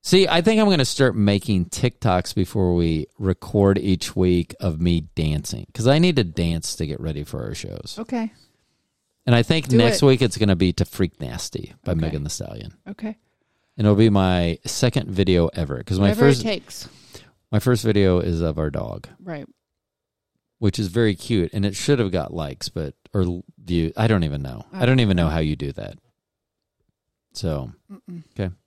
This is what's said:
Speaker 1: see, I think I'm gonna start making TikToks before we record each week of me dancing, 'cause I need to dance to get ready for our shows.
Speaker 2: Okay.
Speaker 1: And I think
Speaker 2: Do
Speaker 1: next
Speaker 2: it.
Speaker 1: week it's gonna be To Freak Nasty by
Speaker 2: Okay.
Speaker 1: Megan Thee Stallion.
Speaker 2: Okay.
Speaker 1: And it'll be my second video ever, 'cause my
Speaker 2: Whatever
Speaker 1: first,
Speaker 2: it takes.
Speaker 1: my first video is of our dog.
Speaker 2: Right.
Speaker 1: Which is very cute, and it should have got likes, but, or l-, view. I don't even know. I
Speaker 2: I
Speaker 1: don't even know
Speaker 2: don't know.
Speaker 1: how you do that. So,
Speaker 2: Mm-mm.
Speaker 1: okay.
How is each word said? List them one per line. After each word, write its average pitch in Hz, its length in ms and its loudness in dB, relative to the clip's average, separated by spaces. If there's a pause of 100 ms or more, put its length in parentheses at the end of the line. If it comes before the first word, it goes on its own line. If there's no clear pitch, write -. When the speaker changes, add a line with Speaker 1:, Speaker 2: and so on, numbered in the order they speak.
Speaker 1:
see, 185 260 4
I 170 140 2
think 214 200 4
I'm 208 80 4
gonna 151 160 4
start 127 300 2
making 101 500 2
TikToks - 680 -2
before 92 420 0
we 82 320 0 (120)
record 98 580 2
each 92 380 -2
week 92 460 0
of 80 200 -2
me 87 200 2 (140)
dancing, 76 580 -4
'cause 113 140 -2
I 147 120 4
need 175 160 4
to 120 80 2
dance 82 540 -4
to 78 100 -6
get 73 140 -8
ready 76 220 -6
for 67 200 -10
our 53 120 -10
shows. - 440 -14
Speaker 2:
Okay. 226 320 -6 (920)
Speaker 1:
And 120 100 4
I 117 80 4
think 160 240 -2
Speaker 2:
Do 123 100 4
Speaker 1:
next 147 240 4
Speaker 2:
it. 143 40 4
Speaker 1:
week 131 160 6
it's 110 160 0
gonna 101 180 2
be 87 180 2
To - 120 -2
Freak - 360 -4
Nasty - 520 -10 (120)
by 90 60 -4
Speaker 2:
Okay. 80 100 0
Speaker 1:
Megan 76 220 -4
Thee - 60 -8
Stallion. - 440 -12 (160)
Speaker 2:
Okay. 214 260 -10 (600)
Speaker 1:
And 107 100 0
it'll 104 80 6
be 113 140 6
my 92 560 2
second - 440 -2
video 90 440 2
ever, 69 300 -6
'cause 95 160 -4
my 101 100 4
Speaker 2:
Whatever 226 200 2
Speaker 1:
first, 131 120 2
Speaker 2:
it - 20 -6
takes. - 440 -6 (640)
Speaker 1:
my 107 80 2
first 123 240 2
video 98 360 4
is 82 220 -2
of 80 160 -2
our 78 140 -2
dog. - 360 -8 (160)
Speaker 2:
Right. 160 220 -12 (1120)
Speaker 1:
Which 101 220 0
is 101 80 -2
very 104 280 2
cute, 90 380 -2
and 101 120 -2
it 101 100 -4
should 143 240 0
have 98 120 -2
got 82 220 -4
likes, 73 360 -8
but, 76 260 -8 (180)
or 98 80 2
l-, 90 220 -2 (140)
view. 85 380 -2
I 110 120 0
don't 101 160 2
even 71 180 -4
know. 62 320 -12
I - 100 -4
Speaker 2:
I - 20 0
Speaker 1:
don't 131 140 4
even 101 180 2
know 85 60 2
Speaker 2:
don't 80 60 2
know. 76 60 -2
Speaker 1:
how 82 60 0
you 78 140 -2
do 69 180 -8
that. - 240 -14 (1400)
So, 73 380 -4 (200)
Speaker 2:
Mm-mm. 175 320 -18 (140)
Speaker 1:
okay. 92 160 -6 (140)